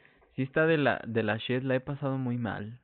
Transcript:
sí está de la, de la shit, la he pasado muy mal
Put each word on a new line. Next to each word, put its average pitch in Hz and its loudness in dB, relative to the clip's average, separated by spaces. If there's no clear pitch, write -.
sí 127 -2
está 156 2
de 160 4
la, 127 4
de 113 0
la 107 0
shit, 127 -2
la 131 0
he 131 2
pasado 135 -4
muy 123 -2
mal 107 -6